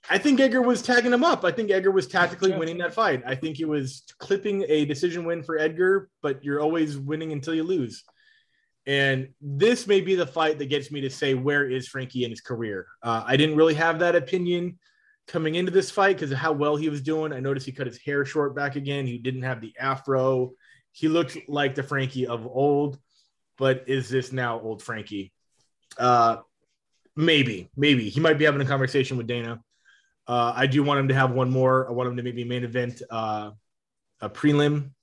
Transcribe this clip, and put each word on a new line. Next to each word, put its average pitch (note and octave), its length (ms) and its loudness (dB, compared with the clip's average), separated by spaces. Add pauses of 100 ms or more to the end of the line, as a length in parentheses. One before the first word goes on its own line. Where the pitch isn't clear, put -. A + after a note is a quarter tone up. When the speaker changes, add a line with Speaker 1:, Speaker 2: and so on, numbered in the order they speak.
Speaker 1:
I F#3 80 2
think C4 220 4
Edgar B3+ 220 4
was A#3+ 200 2
tagging A#3+ 320 2
him B3 120 4
up. D#4+ 180 2
I F3+ 80 2
think G#3+ 200 -4
Edgar F#3+ 200 4
was F#3+ 160 2
tactically F3+ 440 2
Speaker 2:
Yeah. D#3+ 60 -2
Speaker 1:
winning E3 220 -4
that F3 140 -4
fight. E3+ 320 0
I C3 100 -4
think D3 240 -8
it D#3+ 60 -2
was C#3+ 380 -4 (140)
clipping G3 520 -2
a D3+ 160 4
decision E3 400 -2
win E3+ 180 -4
for D#3+ 160 -4
Edgar, F#3 500 2 (120)
but C3+ 220 -4
you're C#3+ 180 -2
always D#3 360 0
winning D#3 360 -6
until D3 200 -6
you D#3+ 100 0
lose. D#3 400 -4 (840)
And C3+ 420 0 (120)
this F3 460 2
may G3+ 140 4
be F#3 140 0
the F3 100 2
fight D#3 340 0
that C#3+ 100 -4
gets C#3 200 -4
me C#3+ 120 -8
to C3+ 80 -4
say, C3+ 260 0
"Where C#3+ 340 0
is C3 180 -4
Frankie C3 360 -6
in A#2+ 80 -4
his A2 100 -14
career?" A2 460 -8 (160)
Uh, A2+ 240 -2
I C3 100 2
didn't D3+ 200 4
really D#3+ 180 6
have D#3+ 240 0
that F3 160 2
opinion F3 640 -2 (480)
coming D#3+ 280 -2
into F3+ 160 -2
this F#3 200 2
fight G3 260 2
'cause D3+ 140 -4
of C3+ 60 -4
how D#3 160 -2
well D3 240 0
he D#3 120 -2
was D3 120 -6
doing. D#3 320 -2
I B2+ 80 -8
noticed C3+ 240 -4
he C3 80 -10
cut C3 140 -6
his A2+ 140 -12
hair C#3+ 240 -2
short C#3 300 -2
back C#3+ 220 -4
again. C#3 280 -4
He A#2+ 120 -4
didn't B2+ 260 -6
have B2+ 180 -4
the A2+ 160 -14
afro. C3 760 0 (400)
He D#3 160 0
looked D#3+ 280 0 (120)
like C#3+ 260 -2
the C#3 80 -4
Frankie C3 420 -4
of A#2 220 -6
old, C#3+ 500 0 (600)
but C3 300 0
is C3 220 -2
this B2+ 220 -2
now B2 280 -4
old A2 220 -10
Frankie? G#2 500 -10 (640)
Uh, A#2+ 420 4 (800)
maybe, C#3 600 2
maybe. C3+ 320 4
He C3 100 -2
might D#3 200 4
be D#3 60 4
having C#3+ 160 4
a C3+ 40 0
conversation C3 500 0
with A#2 120 -6
Dana. A#2 340 -6 (680)
Uh, A#2+ 280 2
I C3 120 2
do C3+ 160 2
want C#3+ 160 2
him C3+ 100 0
to C3+ 40 2
have C3 180 4
one B2+ 200 0
more. C3 360 4
I B2+ 40 -8
want B2 180 -2
him B2 80 -6
to A#2+ 60 -8
maybe B2 200 -6
main B2 200 -4
event, A#2+ 380 -6 (100)
uh, G#2+ 400 -6 (720)
a G#2+ 80 -8
prelim. D3 600 0 (120)